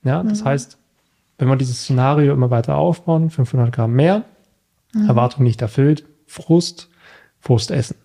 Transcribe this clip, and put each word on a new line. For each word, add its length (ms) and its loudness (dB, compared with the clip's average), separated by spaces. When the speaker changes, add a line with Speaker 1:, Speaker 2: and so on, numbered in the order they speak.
Speaker 1:
Ja, 180 -2
das 180 -2
Speaker 2:
Mhm. 60 -12
Speaker 1:
heißt, 320 -4
wenn 100 0
wir 80 2
dieses 260 -4
Szenario 500 2
immer 180 0
weiter 260 0
aufbauen, 540 0
fünfhundert 420 -2
Gramm 200 -2
mehr, 320 2
Speaker 2:
Mhm. 140 0
Speaker 1:
Erwartung 360 2
nicht 180 0
erfüllt, 420 0
Frust, 640 -2
Frust 300 0
essen. 340 -4